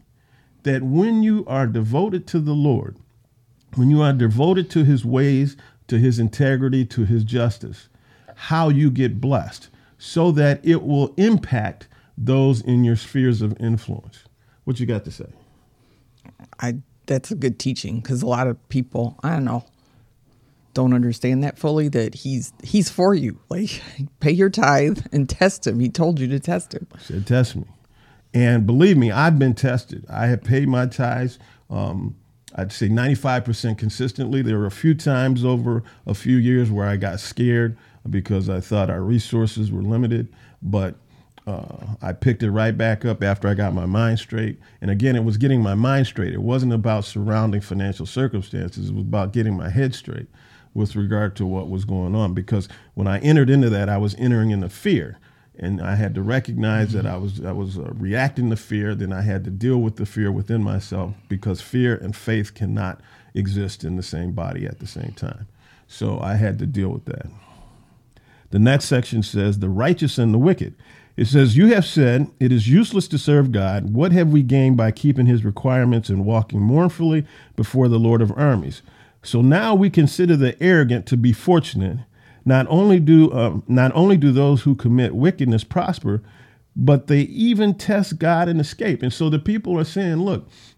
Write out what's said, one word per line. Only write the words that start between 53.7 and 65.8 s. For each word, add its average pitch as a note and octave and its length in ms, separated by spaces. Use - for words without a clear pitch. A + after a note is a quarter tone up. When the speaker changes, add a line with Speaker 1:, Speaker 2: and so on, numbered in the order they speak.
Speaker 1:
that, G2+ 180
I G#2 80
was G2+ 220
entering A#2 320
into F#2+ 180
fear. G2+ 480
And F2+ 240
I F#2+ 140
had G#2 200
to F#2+ 60
recognize A2 720
that G#2 140
I F2+ 100
was, G2 260
I F#2+ 80
was, F#2+ 260
uh, D2+ 180
reacting B2 560
to A2+ 40
fear. G#2 380
Then G2 180
I F#2+ 100
had G2 240
to F2+ 40
deal A#2+ 300
with A2 180
the G#2+ 80
fear G2+ 260
within G2+ 320
myself, G2 520
because G2 320
fear B2 360
and G2+ 200
faith A2 380
cannot G2 480
exist G2 500
in E2 140
the F#2 60
same F2 280
body F2+ 340
at - 140
the - 80
same - 300
time. - 300